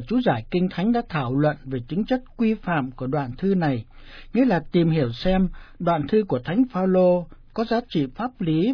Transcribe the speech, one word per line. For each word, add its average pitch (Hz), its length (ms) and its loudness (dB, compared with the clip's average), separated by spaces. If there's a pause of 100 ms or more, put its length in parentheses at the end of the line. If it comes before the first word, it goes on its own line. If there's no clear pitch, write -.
chú 247 120 0
giải 139 300 0
Kinh 180 180 0
Thánh 196 240 0
đã 233 160 0
thảo 131 260 -2
luận 147 300 2
về 131 140 -6 (100)
tính 175 160 -4
chất 254 180 -2 (140)
quy 220 180 2
phạm 151 360 -4
của 127 160 -8
đoạn 135 320 -2
thư 196 160 0
này, 143 300 0 (480)
nghĩa 247 120 4
là 196 160 2 (120)
tìm 170 180 4
hiểu 139 220 2
xem 185 360 2 (300)
đoạn 165 300 0
thư 214 200 4
của 127 100 0
Thánh 180 340 0
Phaolô 185 540 4 (280)
có 226 100 -2
giá 226 240 0
trị 143 260 0
pháp - 260 -8
lý 170 320 2